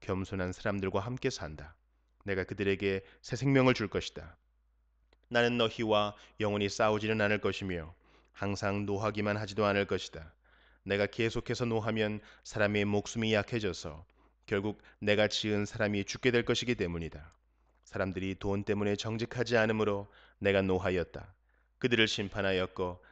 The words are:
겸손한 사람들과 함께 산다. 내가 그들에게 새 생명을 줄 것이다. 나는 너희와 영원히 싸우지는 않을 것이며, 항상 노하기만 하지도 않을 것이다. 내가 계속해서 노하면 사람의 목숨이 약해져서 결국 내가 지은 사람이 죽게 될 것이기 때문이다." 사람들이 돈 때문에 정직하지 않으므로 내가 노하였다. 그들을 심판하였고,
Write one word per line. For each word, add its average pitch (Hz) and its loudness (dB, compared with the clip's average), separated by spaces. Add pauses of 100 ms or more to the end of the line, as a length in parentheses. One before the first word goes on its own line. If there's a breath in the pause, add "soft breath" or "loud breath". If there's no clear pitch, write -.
겸손한 95 -4
사람들과 98 -2
함께 123 -4
산다. 76 -10 (500)
내가 95 -2
그들에게 98 0 (180 loud breath)
새 - -8
생명을 131 6
줄 110 -2
것이다. 82 -6 (920)
나는 120 4
너희와 107 2 (260 loud breath)
영원히 104 2
싸우지는 107 2
않을 104 2
것이며, 90 -4 (380 soft breath)
항상 101 -2
노하기만 104 -2
하지도 104 -2
않을 101 2
것이다. 80 -6 (520 soft breath)
내가 101 2
계속해서 113 -2
노하면 110 0 (240 loud breath)
사람의 104 2
목숨이 110 0
약해져서 98 -2 (400 soft breath)
결국 101 -2 (200 loud breath)
내가 104 4
지은 104 0
사람이 104 -2
죽게 - 0
될 117 4
것이기 120 0
때문이다." 82 -6 (500)
사람들이 95 -4
돈 101 -2
때문에 104 0
정직하지 113 -2
않으므로 107 2 (300 loud breath)
내가 98 4
노하였다. 92 0 (440)
그들을 113 4
심판하였고, 95 -2